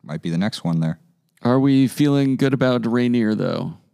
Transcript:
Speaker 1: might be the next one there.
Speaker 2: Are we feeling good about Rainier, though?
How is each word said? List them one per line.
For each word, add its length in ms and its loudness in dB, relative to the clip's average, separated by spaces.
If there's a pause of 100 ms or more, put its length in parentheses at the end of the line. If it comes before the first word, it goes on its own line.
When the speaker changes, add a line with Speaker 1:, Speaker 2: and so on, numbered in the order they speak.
Speaker 1:
might 180 -10
be 80 -6
the 80 -2
next 280 -4
one 160 0
there. 180 -4 (420)
Speaker 2:
Are 200 2
we 260 4
feeling 480 2
good 180 0
about 320 0
Rainier, 480 0
though? 440 -4 (160)